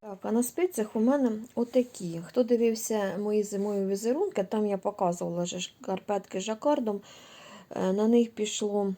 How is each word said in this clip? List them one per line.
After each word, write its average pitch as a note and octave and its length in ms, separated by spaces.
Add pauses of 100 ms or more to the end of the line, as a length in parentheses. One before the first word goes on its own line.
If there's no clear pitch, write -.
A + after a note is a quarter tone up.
Так, G3+ 200
а G#3 100
на A#3 120
спицях B3+ 520
у A3+ 40
мене B3+ 320 (240)
отакі. A#3 680
Хто - 180
дивився A3 760
мої G#3 260
зимові G3+ 420
візерунки, A3+ 580
там G#3+ 220
я G3+ 120
показувала F3 680
вже F3+ 160
шкарпетки G3 800
жакардом. A3 600 (680)
Е, F#3 240
на G#3+ 140
них A#3 240
пішло G#3 680